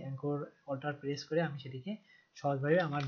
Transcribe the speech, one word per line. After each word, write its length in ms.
anchor 380
alter 340
press 280
করে 140
আমি 160
সেটিকে 340
সহজভাবে 400
আমার 280